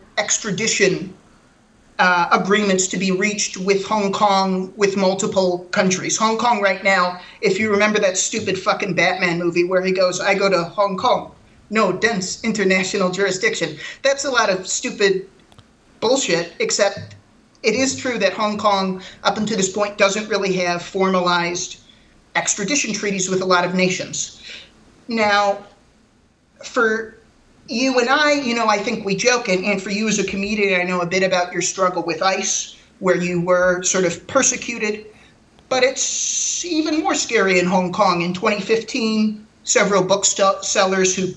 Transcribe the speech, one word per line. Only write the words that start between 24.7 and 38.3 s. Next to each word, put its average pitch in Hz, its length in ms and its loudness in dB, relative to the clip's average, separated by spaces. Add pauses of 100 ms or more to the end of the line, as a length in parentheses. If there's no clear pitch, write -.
Now, 208 480 2 (1040)
for 220 520 0 (520)
you 254 300 0
and 240 100 2
I, 294 240 4
you 269 220 0
know, 233 140 2
I 208 100 4
think 214 260 -4
we 196 120 0
joke, 247 320 2
and, 185 160 0
and 196 180 0
for 214 80 -8
you 214 180 -2
as 208 100 0
a 190 60 0
comedian, 196 560 0
I 180 40 -2
know 180 160 -2
a 175 60 -2
bit 185 160 0
about 180 300 0
your 170 100 -2
struggle 175 420 0
with 165 180 -4
ice, 196 540 -2 (240)
where 180 160 2
you 175 240 -2
were 180 420 2
sort 185 220 0
of 170 240 -2
persecuted. 226 760 -2 (640)
But 254 140 2
it's - 840 -2
even 320 360 -2
more - 140 -2
scary 190 440 2
in 180 80 2
Hong 180 260 0
Kong. 180 300 2
In 175 120 -2